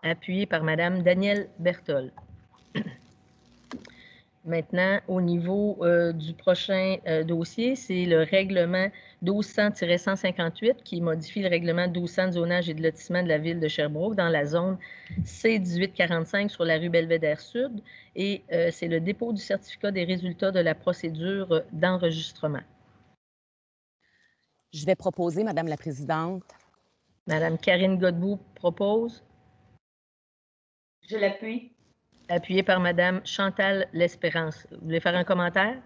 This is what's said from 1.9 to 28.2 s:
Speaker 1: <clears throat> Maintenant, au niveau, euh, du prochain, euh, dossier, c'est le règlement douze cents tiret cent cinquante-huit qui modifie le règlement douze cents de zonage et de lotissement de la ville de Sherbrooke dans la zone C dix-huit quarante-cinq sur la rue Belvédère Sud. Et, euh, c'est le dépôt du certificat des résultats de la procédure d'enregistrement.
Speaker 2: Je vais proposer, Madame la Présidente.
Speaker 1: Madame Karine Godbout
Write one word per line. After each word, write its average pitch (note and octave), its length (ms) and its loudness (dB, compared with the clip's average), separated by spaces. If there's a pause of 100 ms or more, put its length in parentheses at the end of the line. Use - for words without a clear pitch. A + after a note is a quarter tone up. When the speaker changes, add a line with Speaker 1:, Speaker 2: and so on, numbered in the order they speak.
Speaker 1:
<clears throat> - 60 -2 (1700)
Maintenant, F3+ 600 0
au F#3 140 -2
niveau, F3+ 640 0
euh, E3+ 320 4
du D#3+ 180 -8
prochain, F#3+ 640 0 (100)
euh, D#3+ 180 0
dossier, E3+ 520 -2
c'est F3+ 300 -2
le D#3+ 160 6
règlement F#3 680 2 (320)
douze G3+ 260 0
cents G#3 240 2
tiret F3 280 2
cent G3 180 -2
cinquante-huit F#3 680 0
qui E3+ 200 -6
modifie E3 400 -2
le F#3+ 60 2
règlement E3+ 380 2
douze F3 260 -4
cents F#3 160 0
de F3+ 40 -2
zonage F3 380 0
et - 20 -4
de D#3 100 -6
lotissement E3+ 400 0
de F3 60 -2
la D#3 80 4
ville E3 240 -2
de D#3 80 0
Sherbrooke D3+ 460 -2
dans F3 160 2
la D3 160 2
zone F3 320 0 (460)
C A3+ 340 0
dix-huit F3+ 340 0
quarante-cinq F3 580 0
sur - 140 -2
la E3 140 4
rue E3+ 100 -2
Belvédère E3 500 2
Sud. A#3+ 440 -6 (340)
Et, G3 340 -2
euh, E3+ 220 2
c'est E3+ 160 -6
le E3 100 2
dépôt G#3 360 -2
du G3 80 -6
certificat - 480 -4
des F#3 140 -2
résultats F3+ 480 -2
de F#3 80 2
la E3 140 4
procédure F3 880 -2 (100)
d'enregistrement. D#3+ 880 0 (2000)
Speaker 2:
Je D3+ 140 -6
vais F#3 100 4
proposer, F3 480 -2
Madame E3 240 -2
la D3+ 80 -4
Présidente. D#3+ 680 -4 (840)
Speaker 1:
Madame D#3+ 320 0
Karine F#3 400 2
Godbout F3+ 420 0 (140)